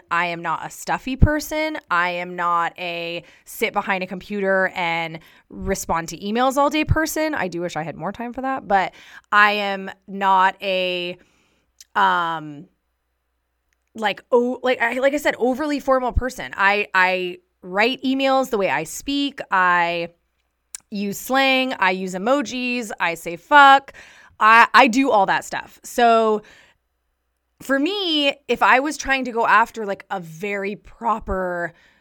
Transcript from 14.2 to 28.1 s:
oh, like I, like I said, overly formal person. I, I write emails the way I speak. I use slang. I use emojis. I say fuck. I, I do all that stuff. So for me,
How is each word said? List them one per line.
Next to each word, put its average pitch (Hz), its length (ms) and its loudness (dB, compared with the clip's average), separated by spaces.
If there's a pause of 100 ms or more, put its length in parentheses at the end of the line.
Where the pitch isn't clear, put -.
oh, 247 320 2
like 247 180 0
I, 233 180 -2
like 269 160 2
I 294 40 -2
said, 294 200 -2
overly 262 420 -2
formal 254 320 0
person. 190 420 -4
I, 202 400 2
I 185 440 0 (240)
write 208 400 -2
emails 269 480 0
the 220 80 -2
way 190 100 0
I 147 160 -2
speak. 285 560 -6 (100)
I 175 600 2 (800)
use 202 280 -6
slang. 262 600 0
I 190 140 2
use 185 220 -6
emojis. 247 760 -2 (100)
I 170 140 -2
say 170 220 -10
fuck. 277 580 6 (440)
I, 226 340 8
I 254 140 8
do 262 240 2
all 196 160 4
that 160 180 -2
stuff. - 380 -12
So 226 580 2 (1200)
for 269 180 -2
me, 311 540 -2 (160)